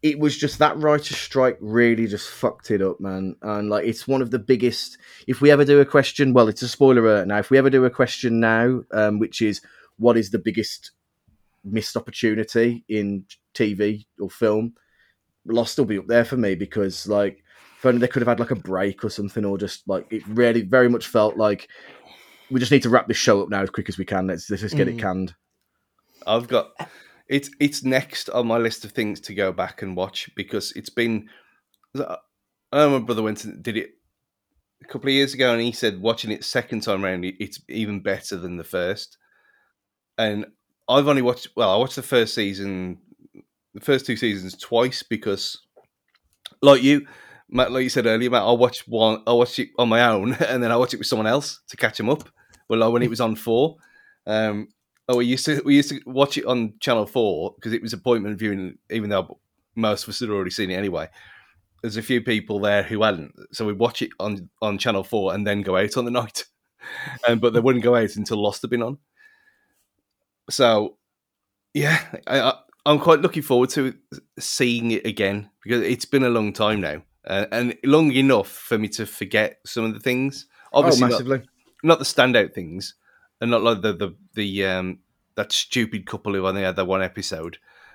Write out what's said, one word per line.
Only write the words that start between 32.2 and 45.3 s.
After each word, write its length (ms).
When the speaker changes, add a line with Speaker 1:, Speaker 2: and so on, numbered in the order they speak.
Speaker 3:
know 260
my 60
brother 180
went 220
and 180
did 140
it 140
a 20
couple 240
of 40
years 200
ago, 200
and 80
he 100
said 300
watching 300
it 120
second 380
time 220
round, 220
it, 140
it's 200
even 320
better 360
than 200
the 60
first. 540
And 280
I've 200
only 140
watched, 340
well, 160
I 60
watched 180
the 80
first 320
season, 640
the 80
first 240
two 120
seasons 380
twice 480
because, 560